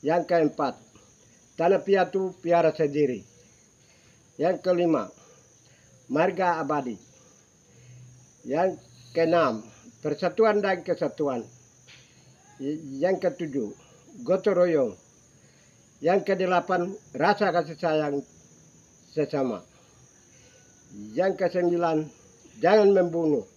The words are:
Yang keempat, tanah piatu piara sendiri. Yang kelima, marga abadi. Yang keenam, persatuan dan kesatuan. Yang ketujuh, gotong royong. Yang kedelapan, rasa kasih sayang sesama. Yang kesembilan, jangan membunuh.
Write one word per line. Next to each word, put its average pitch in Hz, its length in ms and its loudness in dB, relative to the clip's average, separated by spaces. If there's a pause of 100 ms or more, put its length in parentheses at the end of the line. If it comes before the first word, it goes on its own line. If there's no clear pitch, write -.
Yang 160 240 0
keempat, 156 480 0 (800)
tanah 185 320 2
piatu 190 540 0
piara 165 340 2
sendiri. 143 520 -2 (1120)
Yang 170 240 -2
kelima, 170 480 0 (960)
marga 170 560 0
abadi. 139 320 -4 (1500)
Yang 165 320 -2 (320)
keenam, 165 560 0 (320)
persatuan 190 640 0
dan 190 160 0
kesatuan. 139 640 -4 (1200)
Yang 156 640 -4
ketujuh, 143 420 -4 (540)
gotong 185 320 0
royong. 156 380 2 (1040)
Yang 175 240 0
kedelapan, 180 720 -2 (160)
rasa 196 400 0
kasih 160 240 -2
sayang 151 480 -2 (880)
sesama. 131 560 -4 (1400)
Yang 185 320 0
kesembilan, 170 640 0 (560)
jangan 202 320 6
membunuh. 165 480 2 (140)